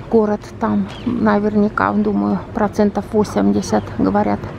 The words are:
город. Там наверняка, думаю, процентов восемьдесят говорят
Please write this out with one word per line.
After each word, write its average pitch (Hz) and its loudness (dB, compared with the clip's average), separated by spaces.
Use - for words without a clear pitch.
город. 214 2
Там 208 0
наверняка, 208 2
думаю, 202 0
процентов 202 0
восемьдесят 202 2
говорят 202 2